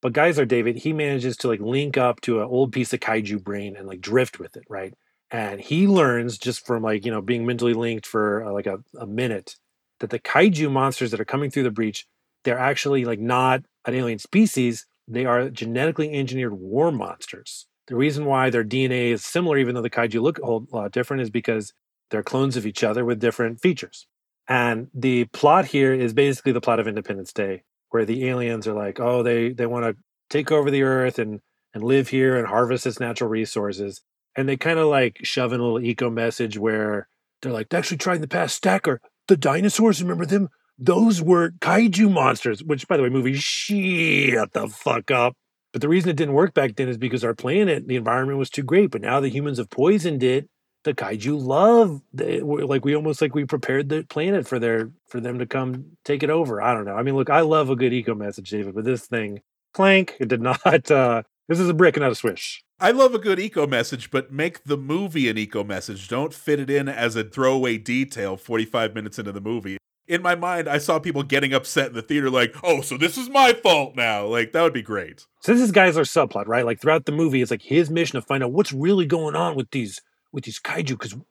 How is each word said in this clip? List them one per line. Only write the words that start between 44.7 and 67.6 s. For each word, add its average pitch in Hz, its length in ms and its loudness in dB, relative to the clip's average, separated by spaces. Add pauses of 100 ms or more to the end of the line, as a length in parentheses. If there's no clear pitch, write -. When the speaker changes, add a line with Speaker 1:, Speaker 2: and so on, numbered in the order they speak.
Speaker 1:
up. 123 240 2 (360)
But 127 100 -6
the 143 80 0
reason 180 200 2
it 160 60 -2
didn't 143 200 0
work 170 180 4
back 131 240 0
then 131 100 -2
is 123 100 -4
because 120 260 -2
our 117 100 -2
planet, 160 540 0
the 127 100 -2
environment 131 420 0
was 131 100 -4
too 143 140 -6
great. 170 280 2
But 104 100 -6
now 120 180 0
the 135 100 0
humans 139 280 -4
have 113 120 -6
poisoned 156 540 2
it. 131 260 0 (360)
The 147 80 0
kaiju 110 440 -4
love, 165 600 4 (140)
the, - 300 -2
we're, 147 200 -2
like, 135 220 0
we 143 100 2
almost, 151 240 -2
like, 143 160 0
we 147 80 0
prepared 139 460 -2
the 156 140 -2
planet 165 440 -2
for 127 120 -4
their, 113 320 0 (160)
for 123 120 -8
them 123 200 -6
to 123 80 -4
come 131 580 -6
take 147 180 0
it 143 60 0
over. 139 320 0
I 120 140 2
don't 107 100 -4
know. 98 100 -6
I 113 60 -2
mean, 135 140 0
look, 135 140 0
I 147 120 6
love 156 280 2
a 135 60 2
good 120 160 2
eco 120 240 -2
message, 101 360 -10
David, 98 240 -6
but 110 100 -6
this 123 200 -2
thing, 107 360 -6 (320)
clank, 190 460 4
it 120 100 -2
did 117 120 0
<laughs> - 20 -4
not, 131 480 2
uh, 123 320 4 (260)
this 170 100 0
is 180 80 2
a 175 60 0
brick 190 240 6
and 147 60 0
not 127 80 2
a 107 40 -4
swish. - 480 -6 (160)
Speaker 2:
I 190 120 4
love 254 240 6
a 214 40 0
good 190 200 0
eco 185 280 0
message, 120 440 -2
but 135 200 -2
make 160 320 -4
the 143 140 -2
movie 156 500 -2
an 110 100 0
eco 107 260 -4
message. 98 440 -8
Don't 139 260 -4
fit 147 260 -2
it 135 100 -6
in 139 180 0
as 117 300 -2
a 110 60 -2
throwaway 127 560 0